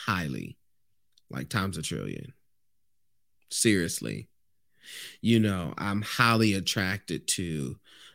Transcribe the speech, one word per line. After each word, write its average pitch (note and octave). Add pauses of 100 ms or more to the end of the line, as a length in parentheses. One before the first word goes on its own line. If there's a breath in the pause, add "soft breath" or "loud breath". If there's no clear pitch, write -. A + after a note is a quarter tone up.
Highly. C#2+ (720)
Like, C2
times G2
a E2
trillion. G1+ (1160)
Seriously. E2 (920 loud breath)
You A2+
know, F#2+
I'm G2+
highly A2+
attracted F#2+
to, D#2 (360 loud breath)